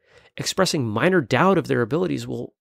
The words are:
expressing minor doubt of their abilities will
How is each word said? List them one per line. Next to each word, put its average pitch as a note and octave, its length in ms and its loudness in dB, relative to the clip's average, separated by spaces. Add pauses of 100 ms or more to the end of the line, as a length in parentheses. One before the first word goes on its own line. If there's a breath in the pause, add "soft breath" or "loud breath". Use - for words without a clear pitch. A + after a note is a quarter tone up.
(360 soft breath)
expressing - 500 -2
minor C#3+ 360 2
doubt E3 360 2
of B2+ 120 -2
their B2+ 120 2
abilities C3+ 460 -4
will B2 340 -10